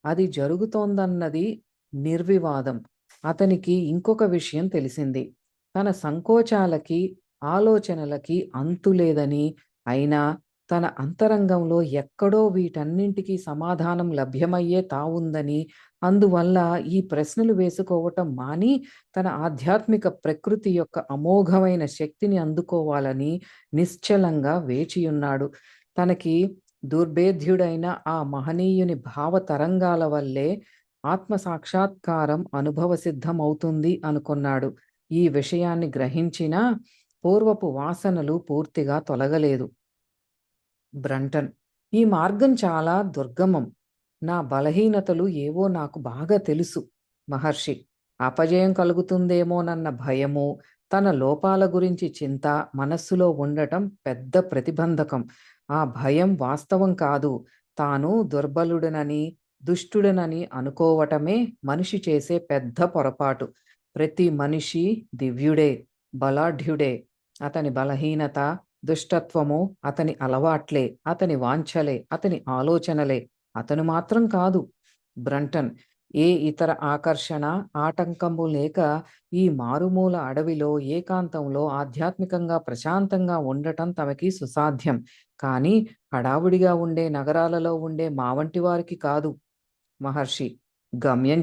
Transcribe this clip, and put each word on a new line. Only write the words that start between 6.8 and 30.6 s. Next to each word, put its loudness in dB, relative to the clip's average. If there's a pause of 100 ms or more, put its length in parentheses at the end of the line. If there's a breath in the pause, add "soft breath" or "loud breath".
ఆలోచనలకి 0
అంతులేదని, 2 (320 soft breath)
అయినా 0 (320)
తన 0
అంతరంగంలో 2
ఎక్కడో 2
వీటన్నింటికీ -2
సమాధానం -2
లభ్యమయ్యే 0
తావుందని, -4 (360 loud breath)
అందువల్ల 4
ఈ 0
ప్రశ్నలు 0
వేసుకోవటం -2
మాని 0 (360 loud breath)
తన 0
ఆధ్యాత్మిక 0
ప్రకృతి -2
యొక్క -2
అమోఘమైన 2
శక్తిని -2
అందుకోవాలని -2 (340 loud breath)
నిశ్చలంగా 2
వేచియున్నాడు. -2 (520 soft breath)
తనకి 0 (280)
దుర్భేద్యుడైన 0
ఆ -2
మహనీయుని 0
భావ -2
తరంగాల 2
వల్లే -2 (440 soft breath)